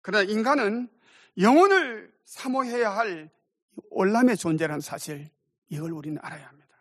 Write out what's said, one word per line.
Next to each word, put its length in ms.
그러나 200
인간은 640
영혼을 760
사모해야 720
할 320
올람의 460
존재라는 440
사실, 480
이걸 220
우리는 320
알아야 240
합니다. 340